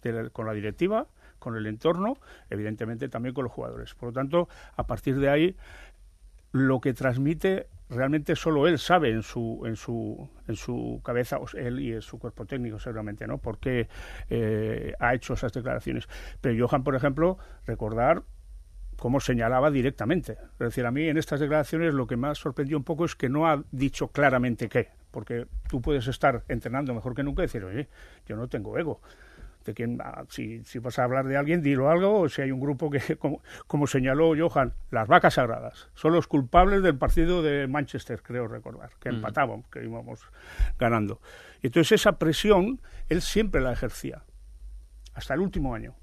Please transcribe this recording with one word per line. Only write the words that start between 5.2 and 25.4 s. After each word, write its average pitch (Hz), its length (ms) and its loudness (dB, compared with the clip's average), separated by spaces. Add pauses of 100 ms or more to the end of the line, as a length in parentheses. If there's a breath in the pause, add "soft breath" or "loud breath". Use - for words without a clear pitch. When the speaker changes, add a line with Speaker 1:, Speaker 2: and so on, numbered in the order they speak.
Speaker 1:
ahí, 160 280 2 (960 loud breath)
lo 131 280 4
que 131 140 0
transmite 139 720 0 (240)
realmente 143 440 0
solo 151 320 2
él 170 120 4
sabe 165 320 4
en 110 120 0
su, 117 440 -6
en 110 100 -4
su, 117 540 -8 (180)
en 113 80 -4
su 120 480 -6
cabeza, 123 340 -2
o - 80 -8
sea, - 200 -12
él 123 140 -4
y 123 120 -4
en 113 100 -6
su - 160 -16
cuerpo 110 280 -12
técnico 120 320 -6
seguramente, 110 480 -8
¿no? 123 120 -6
Por 117 200 -6
qué, 123 300 0 (420 loud breath)
eh, 110 720 0
ha 120 140 4
hecho 127 200 -4
esas 113 180 -2
declaraciones. 123 560 -6 (320 loud breath)
Pero 120 260 2
Johan, 135 160 2
por 135 120 0
ejemplo, 151 420 2 (300 loud breath)
recordar 117 560 0 (720)
cómo 127 240 2
señalaba 127 500 4
directamente. 135 640 0 (200)
Es - 60 -20
decir, 120 280 -2
a 117 40 0
mí 139 180 -2
en 151 100 2
estas 147 220 -2
declaraciones 156 520 2
lo 131 140 0
que 120 100 -4
me 127 120 -2
ha 147 60 -2
sorprendido 147 440 -2
un 131 60 -4
poco 165 200 -2
es 165 120 -2
que - 120 -2
no 151 180 2
ha 151 240 4
dicho 135 380 -2
claramente 123 600 2
qué, 117 200 0 (220)
porque 120 360 -8 (220)